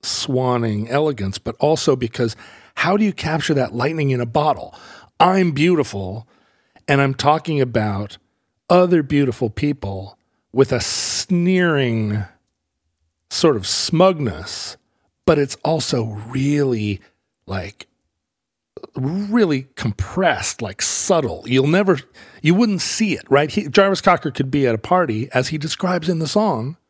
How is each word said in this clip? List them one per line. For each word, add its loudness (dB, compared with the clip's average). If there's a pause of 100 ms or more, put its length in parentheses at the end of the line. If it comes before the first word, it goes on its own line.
swanning -2
elegance, -2
but -10
also 2
because -4 (400)
how 0
do 4
you 2
capture -2
that 0
lightning -2
in 0
a -4
bottle? 0 (460)
I'm 4
beautiful, 0 (600)
and 4
I'm 2
talking 0
about -2 (500)
other 4
beautiful 0
people -6 (340)
with 4
a 0
sneering 0 (1040)
sort 2
of -4
smugness, 0 (480)
but 4
it's -2
also -2 (200)
really, 0 (460)
like, -10 (1080)
really 0
compressed, -2
like, -8
subtle. -2
You'll 2
never, 2 (420)
you 4
wouldn't 0
see -2
it, -6
right? 4
He, -4
Jarvis 4
Cocker 2
could -4
be 2
at 4
a -2
party, 0
as 0
he -6
describes -4
in 0
the -2
song -2 (140)